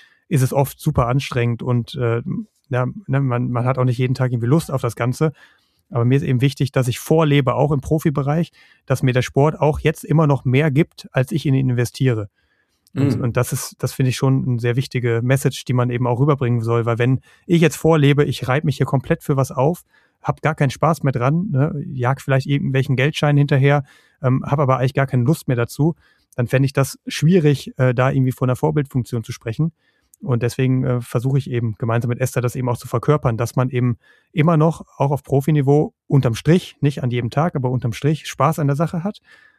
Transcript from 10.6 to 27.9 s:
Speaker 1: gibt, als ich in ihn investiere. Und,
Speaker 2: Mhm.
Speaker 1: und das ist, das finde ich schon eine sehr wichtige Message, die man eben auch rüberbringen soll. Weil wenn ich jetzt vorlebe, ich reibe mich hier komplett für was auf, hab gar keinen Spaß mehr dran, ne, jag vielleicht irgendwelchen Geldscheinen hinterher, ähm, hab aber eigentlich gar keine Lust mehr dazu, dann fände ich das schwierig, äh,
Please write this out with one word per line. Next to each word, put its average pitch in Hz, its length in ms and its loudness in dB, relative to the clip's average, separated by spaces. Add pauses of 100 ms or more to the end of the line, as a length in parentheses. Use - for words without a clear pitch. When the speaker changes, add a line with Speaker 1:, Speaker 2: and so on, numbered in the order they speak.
Speaker 1:
gibt, - 420 -2
als 135 200 -2
ich 156 160 -4
in 135 80 2
ihn 131 160 0
investiere. 120 580 -2 (640)
Und, 139 220 0
Speaker 2:
Mhm. - 80 -6
Speaker 1:
und 117 140 -2
das 123 160 0
ist, - 260 -8
das - 140 -4
finde 131 160 0
ich 120 80 -4
schon 135 300 0
eine 123 120 -2
sehr 120 160 0
wichtige 120 480 -2
Message, 135 420 -2
die 131 80 -4
man 123 160 0
eben 123 160 -2
auch 120 140 0
rüberbringen 127 420 0
soll. 117 240 0
Weil 117 140 0
wenn 123 220 2 (260)
ich 170 140 2
jetzt 160 160 2
vorlebe, 147 460 4
ich - 240 -4
reibe 131 200 0
mich - 100 -2
hier 135 80 0
komplett 143 380 -2
für 143 120 -2
was 135 160 0
auf, 143 320 0 (380)
hab - 220 -4
gar 151 100 0
keinen 143 160 0
Spaß 156 320 0
mehr 135 120 0
dran, 147 360 0
ne, 143 240 0 (180)
jag 131 300 -2
vielleicht 135 240 0
irgendwelchen 139 500 0
Geldscheinen 147 440 2
hinterher, 143 440 4 (380)
ähm, 135 240 0
hab 143 140 -2
aber 131 180 2
eigentlich 135 160 0
gar 139 140 0
keine 123 160 0
Lust 151 240 -2
mehr 127 100 0
dazu, 143 380 -2 (400)
dann 139 100 0
fände 135 220 2
ich 135 60 -4
das - 340 -2
schwierig, 151 720 2
äh, 127 160 2